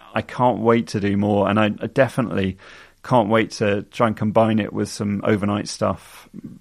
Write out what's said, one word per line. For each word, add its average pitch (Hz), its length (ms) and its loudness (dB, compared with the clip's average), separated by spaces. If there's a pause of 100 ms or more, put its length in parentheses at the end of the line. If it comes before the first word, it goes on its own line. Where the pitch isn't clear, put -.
(140)
I 110 80 -2
can't 123 380 0
wait 117 280 2
to - 120 -4
do 101 160 0
more. 101 340 2
And 104 100 2
I, 107 80 4
I 107 200 -4
definitely 101 680 0 (460)
can't 117 260 2
wait 110 220 2
to 101 320 -2
try - 240 -2
and 107 100 -2
combine 110 420 2
it 101 140 -4
with 104 160 -2
some 104 340 -4
overnight 104 460 -2
stuff, - 580 -6 (340)